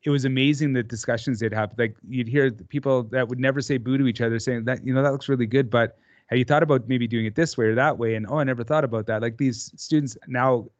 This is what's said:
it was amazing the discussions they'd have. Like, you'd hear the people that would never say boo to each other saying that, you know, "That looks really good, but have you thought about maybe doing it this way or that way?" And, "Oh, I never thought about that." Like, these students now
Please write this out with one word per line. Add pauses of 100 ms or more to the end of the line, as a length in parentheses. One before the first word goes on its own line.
it
was
amazing
the
discussions
they'd
have.
Like, (120)
you'd
hear
the
people
that
would
never
say
boo
to
each
other
saying
that,
you
know,
"That
looks
really
good,
but (300)
have
you
thought
about
maybe
doing
it
this
way
or
that
way?"
And,
"Oh,
I
never
thought
about
that."
Like,
these
students (100)
now (120)